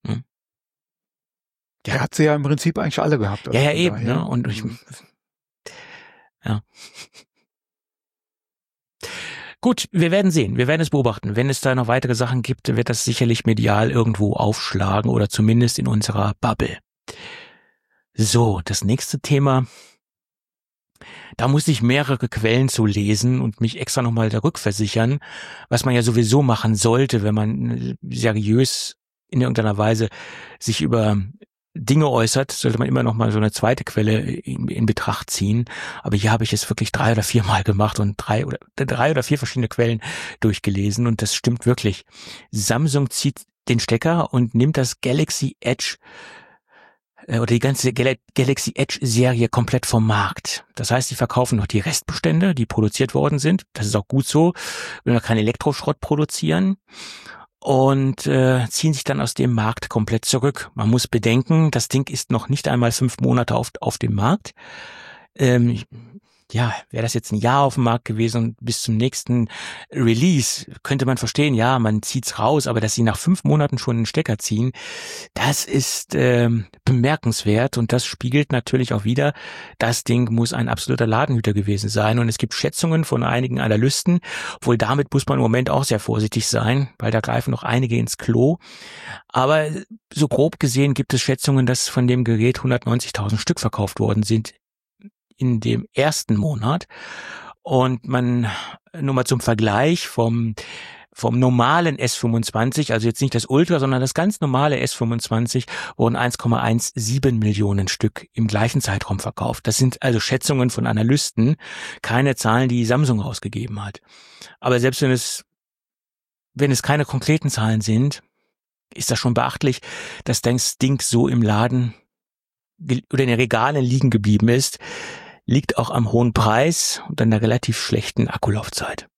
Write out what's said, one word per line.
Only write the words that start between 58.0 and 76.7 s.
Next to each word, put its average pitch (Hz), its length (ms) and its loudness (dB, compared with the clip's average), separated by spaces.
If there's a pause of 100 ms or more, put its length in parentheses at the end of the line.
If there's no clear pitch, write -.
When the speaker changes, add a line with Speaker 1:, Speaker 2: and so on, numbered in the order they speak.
Speaker 1:
äh, 131 400 2
ziehen - 240 0
sich 135 140 -4
dann 139 160 -2
aus 123 140 -4
dem 123 180 2
Markt 110 340 -2
komplett 110 380 -2
zurück. 131 480 0
Man 107 160 0
muss 120 180 2
bedenken, 131 640 2
das - 160 -2
Ding 135 220 0
ist - 200 -8
noch 117 200 -2
nicht 139 180 -2
einmal 120 240 2
fünf - 300 -2
Monate 123 340 2
auf, 117 240 -2
auf - 180 -4
dem 110 180 -2
Markt. 123 360 0 (840)
Ähm, 123 340 4
ich, 113 160 -4 (640)
ja, 113 200 0 (200)
wäre 117 100 -4
das 113 140 -2
jetzt - 160 -4
ein 107 60 0
Jahr 123 240 2
auf 135 140 2
dem 135 100 0
Markt 117 200 0
gewesen 113 380 0
und 113 180 -4
bis 117 220 -4
zum 113 120 0
nächsten 123 520 0 (440)
Release 127 800 2 (120)
könnte 135 240 0
man 127 100 0
verstehen, 143 380 0
ja, 123 240 2
man 107 240 2
zieht's - 340 -6
raus, 131 300 2
aber 117 120 0
dass 110 140 -2
sie 117 80 0
nach 110 160 2
fünf - 260 0
Monaten 143 360 2
schon 120 160 -2
einen 117 100 0
Stecker 117 320 -2
ziehen, 117 340 -2 (640)
das - 320 -2
ist, - 480 -4
ähm, 120 540 2 (180)